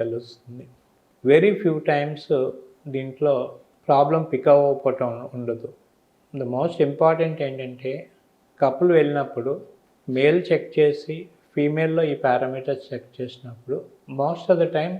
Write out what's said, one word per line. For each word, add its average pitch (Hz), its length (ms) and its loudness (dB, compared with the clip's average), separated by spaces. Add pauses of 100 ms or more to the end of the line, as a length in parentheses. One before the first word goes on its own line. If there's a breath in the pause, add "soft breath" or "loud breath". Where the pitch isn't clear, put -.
తెలుస్తుంది. 120 640 -10 (580)
Very 165 280 6 (100)
few 160 140 0 (160)
times 147 320 -4 (680)
దీంట్లో 135 380 -2 (540)
ప్రాబ్లం 151 360 2 (100)
పిక్ 131 200 0
అవ్వకపోవటం 139 580 2 (260)
ఉండదు. 117 320 -8 (720)
The 123 140 -6
most 165 320 -2
important 160 500 2 (100)
ఏంటంటే, 131 460 -8 (680)
కపుల్ 147 380 2
వెళ్ళినప్పుడు 139 540 0 (560)
మేల్ 147 400 4
చెక్ - 200 0 (100)
చేసి, 147 380 0 (380)
ఫీమేల్‌లో 160 480 0 (100)
ఈ - 20 -4 (120)
పారామీటర్స్ 131 680 -2
చెక్ 120 160 -12 (100)
చేసినప్పుడు, 123 580 -10 (440)
most 165 340 -4
of 165 80 4
the 165 140 0
time 175 240 -2